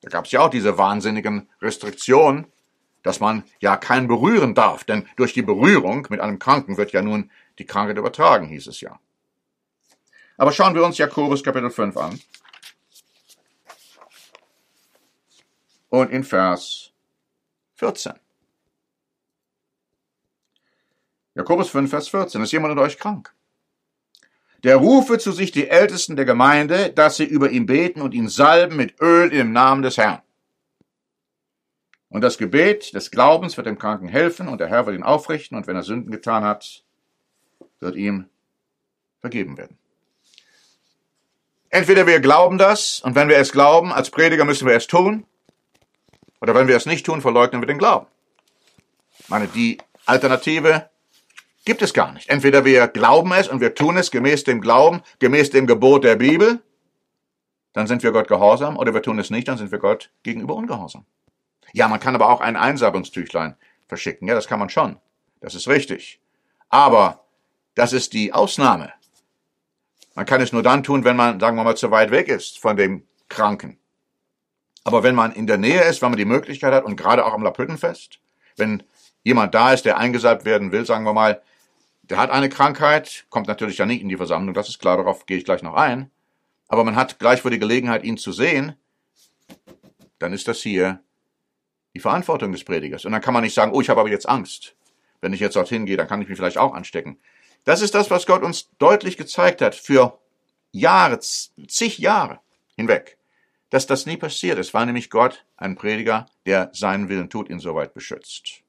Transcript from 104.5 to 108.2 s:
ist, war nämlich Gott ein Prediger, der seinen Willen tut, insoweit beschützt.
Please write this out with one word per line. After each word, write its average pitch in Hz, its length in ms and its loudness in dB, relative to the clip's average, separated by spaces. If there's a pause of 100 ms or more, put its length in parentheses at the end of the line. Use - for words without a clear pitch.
ist, - 140 -10
war 117 120 0
nämlich 120 240 -8
Gott 120 340 0 (140)
ein 95 180 -10
Prediger, 110 520 -6 (180)
der 95 260 -2
seinen 98 380 -6
Willen 92 200 -8
tut, - 200 -12
insoweit 80 440 -10
beschützt. - 760 -18